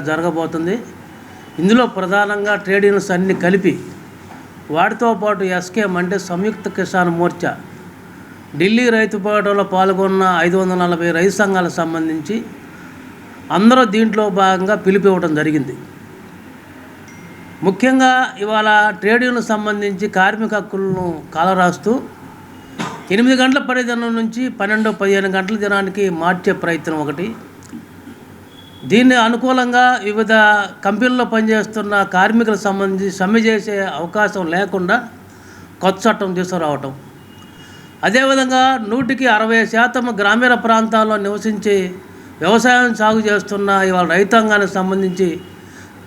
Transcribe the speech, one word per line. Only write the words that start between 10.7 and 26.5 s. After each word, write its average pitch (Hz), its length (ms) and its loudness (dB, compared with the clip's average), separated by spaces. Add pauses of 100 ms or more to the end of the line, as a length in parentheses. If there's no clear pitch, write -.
నలభై 170 340 0
రైతు 190 240 2
సంఘాలకు 185 400 0
సంబంధించి 160 540 -4 (1200)
అందరూ 240 260 6 (120)
దీంట్లో 214 300 0 (160)
భాగంగా 190 440 2
పిలుపు 190 260 2
ఇవ్వడం 170 280 0
జరిగింది. 151 360 -2 (1900)
ముఖ్యంగా 254 440 2 (340)
ఇవాళ 214 240 0 (320)
ట్రేడ్ 226 220 2
యూనియన్లకు 247 300 -2
సంబంధించి 208 540 -4 (120)
కార్మిక 214 400 0
హక్కులను 190 480 -4 (280)
కాలరాస్తూ 180 580 2 (1200)
ఎనిమిది 247 260 4
గంటల 262 260 2
పనిదినం 240 540 -4
నుంచి 226 240 -4 (160)
పన్నెండు, 214 300 0 (100)
పదిహేను 196 360 0
గంటల 190 280 -2
దినానికి 196 400 -2 (180)
మార్చే 180 400 0